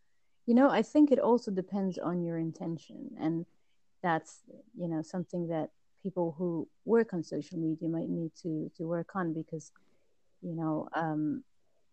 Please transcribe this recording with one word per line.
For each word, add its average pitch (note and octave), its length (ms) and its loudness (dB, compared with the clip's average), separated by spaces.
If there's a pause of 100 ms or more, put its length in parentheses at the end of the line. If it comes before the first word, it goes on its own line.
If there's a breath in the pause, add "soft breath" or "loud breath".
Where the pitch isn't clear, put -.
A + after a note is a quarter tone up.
(460)
You A#3 80 6
know, C4 140 8
I A3 140 4
think D4 280 6
it B3 80 8
also A#3 320 2
depends F#3+ 480 -2
on F3 240 -2
your E3+ 140 -2
intention. E3 800 -6
And E3 280 -2 (560)
that's, D#3+ 380 -2 (360)
you E3+ 120 -4
know, D#3+ 120 -2
something F3 480 -6
that D#3+ 220 -2 (320)
people E3+ 340 -2
who E3+ 320 -2 (160)
work A3+ 300 2
on E3 80 -2
social D#3 360 -8
media D#3+ 300 -2
might E3 220 -2
need E3+ 220 -2 (100)
to, D#3+ 340 -4
to E3 80 -8
work E3+ 300 -4
on F3 180 -2
because, D#3 400 -8 (680)
you F3 120 -8
know, D#3 400 -2
um, D3+ 500 -2 (480)